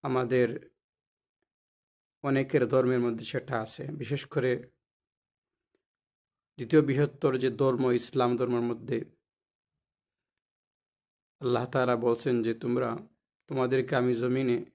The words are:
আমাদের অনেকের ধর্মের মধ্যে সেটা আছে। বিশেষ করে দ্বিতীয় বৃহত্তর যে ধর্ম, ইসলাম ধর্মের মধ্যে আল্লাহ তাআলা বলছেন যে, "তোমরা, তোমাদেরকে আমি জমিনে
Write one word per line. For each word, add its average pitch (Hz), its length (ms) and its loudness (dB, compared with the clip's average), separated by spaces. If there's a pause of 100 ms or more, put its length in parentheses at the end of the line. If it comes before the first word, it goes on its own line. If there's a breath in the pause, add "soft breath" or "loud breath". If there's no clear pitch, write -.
আমাদের 127 720 0 (1500)
অনেকের 135 440 2
ধর্মের 127 340 2
মধ্যে 117 240 -2
সেটা 135 360 -6
আছে। 123 240 -10
বিশেষ 139 400 -6
করে 123 320 -2 (2000)
দ্বিতীয় 147 260 4
বৃহত্তর 139 560 0
যে 131 120 0
ধর্ম, 127 420 2
ইসলাম 123 440 0
ধর্মের 120 240 0
মধ্যে 117 440 -4 (2250)
আল্লাহ 123 260 0
তাআলা 123 300 2
বলছেন 117 460 2
যে, 117 120 0
"তোমরা, 120 440 -2 (480)
তোমাদেরকে 131 500 0
আমি 123 180 2
জমিনে 123 500 0 (100)